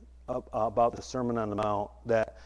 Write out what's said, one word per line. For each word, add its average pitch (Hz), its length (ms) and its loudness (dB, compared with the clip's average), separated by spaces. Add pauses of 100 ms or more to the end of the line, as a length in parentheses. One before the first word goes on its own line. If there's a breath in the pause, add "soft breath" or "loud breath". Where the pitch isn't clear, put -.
(280)
ab-, 127 240 -6
about 117 440 2
the - 60 -10
Sermon 120 360 -2
on 107 120 -2
the 101 60 -2
Mount 104 340 0 (160)
that 113 400 0